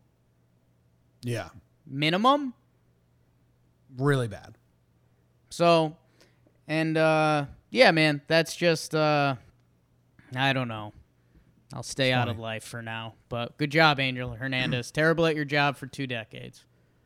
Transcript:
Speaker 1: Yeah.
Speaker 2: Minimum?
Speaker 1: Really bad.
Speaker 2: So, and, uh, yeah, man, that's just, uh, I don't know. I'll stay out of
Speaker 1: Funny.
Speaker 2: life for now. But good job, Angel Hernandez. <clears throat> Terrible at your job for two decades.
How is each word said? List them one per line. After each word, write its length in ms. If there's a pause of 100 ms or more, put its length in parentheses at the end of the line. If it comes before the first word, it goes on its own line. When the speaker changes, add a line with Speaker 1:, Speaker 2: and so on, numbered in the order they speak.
(1200)
Speaker 1:
Yeah. 260 (380)
Speaker 2:
Minimum? 640 (1400)
Speaker 1:
Really 300
bad. 280 (920)
Speaker 2:
So, 480 (720)
and, 300
uh, 480 (260)
yeah, 200
man, 360
that's 280
just, 380
uh, 420 (1000)
I 180
don't 140
know. 260 (800)
I'll 100
stay 300
out 140
of 80
Speaker 1:
Funny. 80
Speaker 2:
life 200
for 200
now. 320 (120)
But 300
good 140
job, 280
Angel 360
Hernandez. 560
<clears throat> 20
Terrible 320
at 100
your 100
job 320
for 100
two 180
decades. 580 (420)